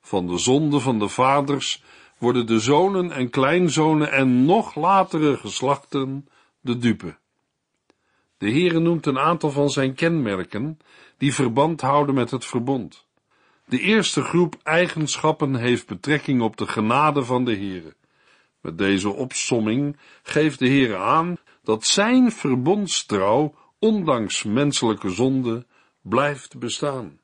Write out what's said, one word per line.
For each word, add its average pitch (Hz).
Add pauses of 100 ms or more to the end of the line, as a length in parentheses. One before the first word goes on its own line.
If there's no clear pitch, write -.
Van 90
de 90
zonde 143
van 120
de 104
vaders 139 (360)
worden 120
de 113
zonen 175
en 127
kleinzonen 156
en 131
nog 202
latere 165
geslachten 135 (320)
de 123
dupe." 101 (1200)
De 101
Heere 165
noemt 165
een 135
aantal 156
van 143
zijn 131
kenmerken 135 (400)
die 135
verband 139
houden 143
met 123
het 127
verbond. 123 (640)
De 127
eerste 196
groep 170
eigenschappen 156
heeft 120
betrekking 135
op 113
de 104
genade 135
van 123
de 120
Heere. 92 (680)
Met 82
deze 98
opsomming 123 (260)
geeft 151
de 131
Heere 127
aan 156 (260)
dat 110
zijn 240
verbondstrouw, 135 (240)
ondanks 156
menselijke 113
zonde, 120 (360)
blijft 135
bestaan. 120